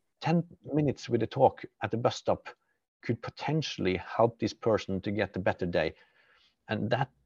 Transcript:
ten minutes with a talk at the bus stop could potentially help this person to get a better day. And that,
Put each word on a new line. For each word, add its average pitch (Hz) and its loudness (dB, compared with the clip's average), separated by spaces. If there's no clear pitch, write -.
ten 165 2
minutes 147 0
with 120 2
a 113 -2
talk - 2
at 107 -4
the 113 -2
bus 117 2
stop - -2
could - -2
potentially 101 -2
help 113 4
this 107 -2
person 95 0
to 107 -6
get 101 -2
a 95 -2
better 95 0
day. 87 0
And 107 -4
that, 123 0